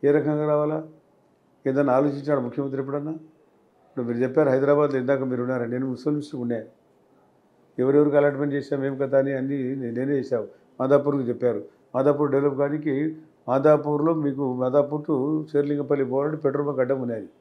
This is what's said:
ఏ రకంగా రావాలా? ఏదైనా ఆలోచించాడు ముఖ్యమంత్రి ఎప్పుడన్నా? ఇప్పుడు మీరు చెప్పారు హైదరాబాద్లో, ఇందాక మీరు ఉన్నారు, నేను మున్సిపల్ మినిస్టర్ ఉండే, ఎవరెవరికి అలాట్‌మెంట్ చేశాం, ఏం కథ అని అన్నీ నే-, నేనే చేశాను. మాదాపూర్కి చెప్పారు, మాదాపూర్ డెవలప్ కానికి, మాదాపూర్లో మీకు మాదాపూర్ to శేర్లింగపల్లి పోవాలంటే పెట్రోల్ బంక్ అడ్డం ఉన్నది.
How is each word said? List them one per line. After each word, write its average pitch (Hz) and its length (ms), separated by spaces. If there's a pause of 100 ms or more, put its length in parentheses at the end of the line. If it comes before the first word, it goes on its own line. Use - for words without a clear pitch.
ఏ 143 80
రకంగా 151 360
రావాలా? 151 360 (840)
ఏదైనా 135 260
ఆలోచించాడు 143 460
ముఖ్యమంత్రి 135 400
ఎప్పుడన్నా? 143 320
ఇప్పుడు - 920
మీరు 117 120
చెప్పారు 131 320
హైదరాబాద్లో, 143 500
ఇందాక 127 220
మీరు 127 200
ఉన్నారు, 123 240
నేను 127 220
మున్సిపల్ 131 260
మినిస్టర్ 147 280
ఉండే, 120 240 (1120)
ఎవరెవరికి 143 380
అలాట్‌మెంట్ 143 360
చేశాం, 139 320
ఏం 139 120
కథ 135 180
అని 139 180
అన్నీ 135 240
నే-, 127 380
నేనే 135 180
చేశాను. 120 340 (320)
మాదాపూర్కి 139 500
చెప్పారు, 120 340 (320)
మాదాపూర్ 139 360
డెవలప్ 139 260
కానికి, 147 580 (320)
మాదాపూర్లో 147 680
మీకు 139 400
మాదాపూర్ 143 480 (100)
to 156 400
శేర్లింగపల్లి 143 540
పోవాలంటే 143 320
పెట్రోల్ 143 300
బంక్ 139 120
అడ్డం 131 220
ఉన్నది. 113 280 (120)